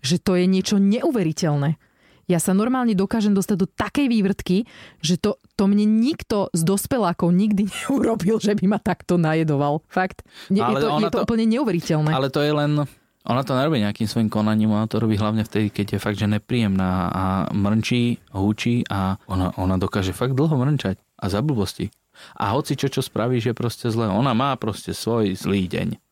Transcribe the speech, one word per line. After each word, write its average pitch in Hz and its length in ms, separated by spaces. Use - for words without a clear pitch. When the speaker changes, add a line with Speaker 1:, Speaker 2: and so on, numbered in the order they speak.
Speaker 1:
že 147 160
to 190 180
je 180 100
niečo 185 340
neuveriteľné. 175 960
Ja 175 140
sa 185 180
normálne 247 380
dokážem 202 420
dostať 196 220
do 185 100
takej 262 400
vývrtky, 202 560
že 170 200
to, 208 180
to 208 140
mne 202 180
nikto 220 640
z 165 120
dospelákov 196 680
nikdy 202 460
<laughs> - 80
neurobil, 226 560
že 208 160
by 208 120
ma 202 120
takto - 380
najedoval. 156 720
Fakt. - 380
Nie, 202 180
Speaker 2:
Ale - 160
Speaker 1:
je - 20
to, - 80
Speaker 2:
ona 226 120
Speaker 1:
je 202 100
to 240 60
Speaker 2:
to, 208 80
Speaker 1:
úplne 226 200
neuveriteľné. 175 640
Speaker 2:
ale 135 180
to 147 120
je 147 100
len... 147 380
Ona 120 180
to 131 140
nerobí 143 240
nejakým 104 260
svojím 110 240
konaním, 107 420
ona 107 140
to 107 140
robí 110 180
hlavne 107 260
vtedy, 107 280
keď 101 200
je 104 80
fakt, 104 180
že 110 100
nepríjemná 101 680
a 92 180
mrnčí, 110 680
húči 107 560
a 98 300
ona, 92 280
ona 95 220
dokáže 92 360
fakt 127 220
dlho 156 200
mrnčať 127 420
a - 120
za 98 140
blbosti. 113 480
A 101 180
hoci 139 220
čo, 135 120
čo 135 140
spravíš, 123 480
je 113 60
proste 120 320
zle. 113 200
Ona 113 260
má 131 220
proste - 380
svoj 110 420
zlý 98 320
deň. 90 220